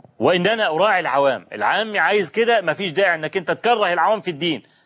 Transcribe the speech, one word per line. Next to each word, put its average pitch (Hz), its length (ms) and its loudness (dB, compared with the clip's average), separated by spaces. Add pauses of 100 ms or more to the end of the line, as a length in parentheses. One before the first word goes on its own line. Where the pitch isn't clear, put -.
(180)
وإن 175 280 2
أنا 214 200 0
أراعي 180 340 2
العوام، 135 520 0
العام 165 460 -2
عايز 185 320 0
كده، 226 300 0
ما 165 120 -2
فيش 185 180 -6
داعي 180 240 2
أنك 156 220 -6
أنت 180 140 -4
تكره 208 420 0
العوام 185 280 2
في 180 100 -8
الدين، 151 320 -4 (240)